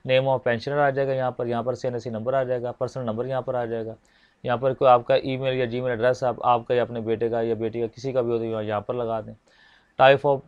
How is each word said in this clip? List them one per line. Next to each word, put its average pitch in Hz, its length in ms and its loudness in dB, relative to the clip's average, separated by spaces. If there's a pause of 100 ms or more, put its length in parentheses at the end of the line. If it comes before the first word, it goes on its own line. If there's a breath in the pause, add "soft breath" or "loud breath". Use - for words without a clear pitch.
Name 131 240 2
of 131 120 2
pensioner 123 380 -2
आ 143 120 4
जाएगा 135 220 0
यहाँ 127 260 -2
पर, 123 80 -4
यहाँ 117 160 -2
पर 123 120 -4
सीएनएसी 123 360 -6
नंबर 113 240 -4
आ 135 100 0
जाएगा, 123 280 -4
पर्सनल 127 320 -6
नंबर 117 220 -4
यहाँ 131 160 -4
पर 127 140 -4
आ 120 100 -2
जाएगा, 113 280 -6 (500)
यहाँ 120 140 0
पर 131 160 0
कोई 135 140 4
आपका 123 280 6
ईमेल 131 380 -2
या 127 120 0
Gmail 123 240 -4
एड्रेस 123 340 0
आप, 120 200 -2
आपका 120 300 2
या 120 80 4
अपने 117 180 -4
बेटे 110 300 -2
का 117 120 0
या 113 120 0
बेटी 113 260 -4
का 117 60 0
किसी 120 260 -8
का 127 100 0
भी 117 100 -2
हो 117 60 0
तो 113 60 -4
यहाँ, 110 180 -4
यहाँ 107 180 -4
पर 120 140 -6
लगा 113 260 -4
दें। 110 140 -14 (640 soft breath)
Type 139 280 8
of, 135 220 2